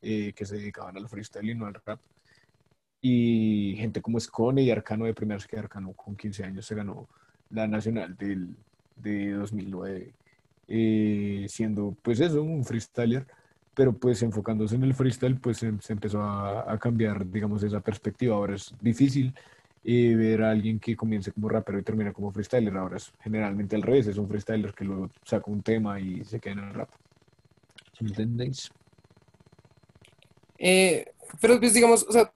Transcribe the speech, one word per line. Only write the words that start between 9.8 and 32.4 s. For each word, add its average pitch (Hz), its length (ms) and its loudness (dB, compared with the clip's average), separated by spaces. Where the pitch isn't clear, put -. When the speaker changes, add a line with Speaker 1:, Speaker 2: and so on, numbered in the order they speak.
Speaker 1:
eh, 107 840 0
siendo 104 540 -4
pues 120 180 0
eso, 156 220 2
un 156 220 -2
freestyler, 120 600 -2
pero 127 180 6
pues 120 300 2
enfocándose 107 520 -2
en 127 80 2
el 131 120 4
freestyle, 131 440 0
pues 120 200 -2
se, 113 220 -2
se - 120 -8
empezó 104 300 -4
a, 101 500 -4
a 107 60 -2
cambiar, 104 520 0
digamos, 104 320 -2
esa 104 180 0
perspectiva. 107 540 -2
Ahora 101 200 0
es - 260 -12
difícil, 131 540 2
eh, 120 320 6
ver 110 260 4
a 110 80 4
alguien 110 300 0
que 113 160 -4
comience 107 340 -2
como 104 180 -4
rapero 104 300 -2
y 98 40 -4
termina 107 300 -2
como 101 200 -8
freestyler. 104 440 0
Ahora 92 200 -4
es - 240 -12
generalmente 104 560 -2
al 104 60 0
revés, 117 260 4
es 98 80 -2
un 101 120 -2
freestyler 104 460 -4
que 104 100 -10
luego 95 260 -6
saca - 280 -4
un 104 120 -4
tema 104 380 -2
y 95 240 -6
se 107 160 -8
queda 101 140 -10
en 98 60 -8
el 101 140 -14
rap. - 160 -8
¿Sí - 100 -10
me 107 80 -4
entendéis? 117 600 -4
Speaker 2:
Eh, 185 540 4
pero 240 200 8
pues 240 120 6
digamos, 233 360 8
o 214 40 -2
sea 220 240 6